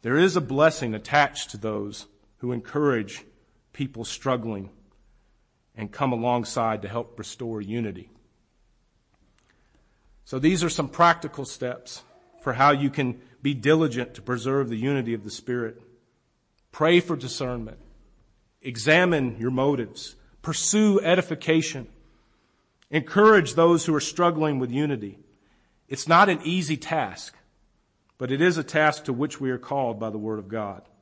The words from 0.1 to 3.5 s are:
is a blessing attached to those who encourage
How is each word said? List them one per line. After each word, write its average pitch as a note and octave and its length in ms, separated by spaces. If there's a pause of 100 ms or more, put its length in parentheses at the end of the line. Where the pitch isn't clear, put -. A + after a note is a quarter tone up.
is F3+ 180
a F3+ 60
blessing C#3 540
attached - 560
to A2 60
those G#2 500 (320)
who B2 120
encourage A#2+ 760 (480)